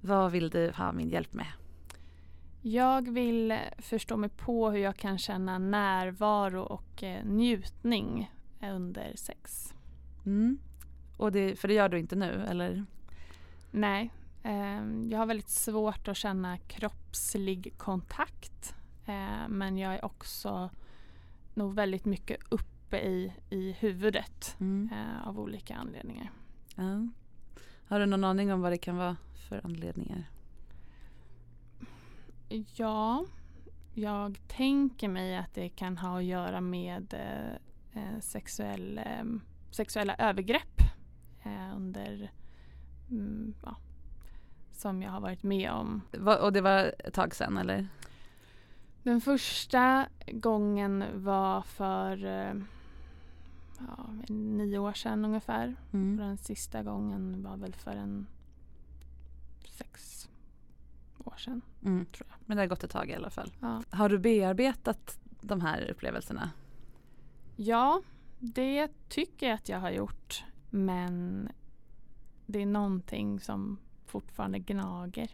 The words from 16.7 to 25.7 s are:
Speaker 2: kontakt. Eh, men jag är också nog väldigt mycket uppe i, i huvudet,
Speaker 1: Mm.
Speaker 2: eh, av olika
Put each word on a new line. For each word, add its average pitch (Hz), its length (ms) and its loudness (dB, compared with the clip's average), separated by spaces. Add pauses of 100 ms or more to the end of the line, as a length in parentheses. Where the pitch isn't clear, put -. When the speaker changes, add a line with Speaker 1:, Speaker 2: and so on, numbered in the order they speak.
Speaker 2:
kontakt. - 1000 -4 (300)
Eh, 202 440 -2
men 196 280 0
jag 190 180 0
är - 100 -4
också 190 640 -4 (840)
nog 196 220 0
väldigt 190 300 4
mycket - 340 0 (100)
uppe - 500 0
i, 185 340 0 (160)
i 190 220 -2
huvudet, 202 880 2
Speaker 1:
Mm. 196 340 2
Speaker 2:
eh, 214 340 -6
av 202 120 -6
olika 214 360 -6